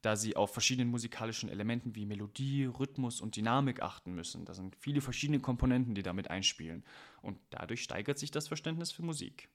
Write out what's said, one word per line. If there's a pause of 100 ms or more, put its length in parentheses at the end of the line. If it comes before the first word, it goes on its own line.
da
sie
auf
verschiedenen
musikalischen
Elementen
wie
Melodie,
Rhythmus
und
Dynamik
achten
müssen.
Da
sind
viele
verschiedene
Komponenten,
die
damit
einspielen. (360)
Und (120)
dadurch
steigert
sich
das
Verständnis
für
Musik.